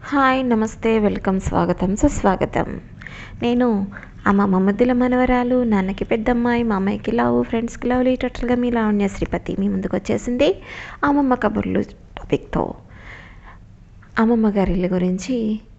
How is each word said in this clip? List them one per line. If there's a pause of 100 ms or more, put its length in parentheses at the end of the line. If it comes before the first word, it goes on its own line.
హాయ్,
నమస్తే,
వెల్కమ్,
స్వాగతం,
సుస్వాగతం. (600)
నేను (400)
అమ్మమ్మ
ముద్దుల
మనవరాలు,
నాన్నకి
పెద్దమ్మాయి,
మామయ్యకి
లవ్,
ఫ్రెండ్స్కి
లవ్,
లీటర్స్‌గా
మీ
లావణ్య
శ్రీపతి
మీ
ముందుకు
వచ్చేసింది (420)
అమ్మమ్మ
కబుర్లు
టాపిక్తో. (1400)
అమ్మమ్మ
గారి
ఇల్లు
గురించి (180)